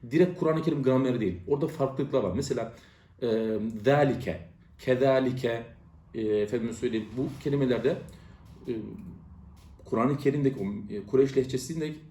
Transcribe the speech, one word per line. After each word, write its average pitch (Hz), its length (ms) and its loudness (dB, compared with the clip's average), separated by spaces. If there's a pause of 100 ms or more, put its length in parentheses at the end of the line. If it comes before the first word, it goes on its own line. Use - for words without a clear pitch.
(100)
Direkt 175 300 4
Kur'an-ı 156 220 0
Kerim 143 200 0
grameri 131 380 2
değil. 90 280 -2
Orada 143 200 2
farklılıklar 135 540 0
var. 95 140 0
Mesela, 120 360 -4 (500)
e, 110 360 0 (260)
zâlike, 131 640 2 (300)
kedâlike, 123 880 2 (480)
e, 117 80 -6
efendime 107 500 0
söyleyeyim, 110 440 -2
bu 139 120 -2 (160)
kelimelerde, 135 540 2 (680)
e, 127 40 -4 (1120)
Kur'an-ı 131 340 0
Kerim'deki 139 420 2
o, 104 340 -6
e, 101 120 -8
Kureyş 135 300 4
lehçesinde 151 560 -2 (180)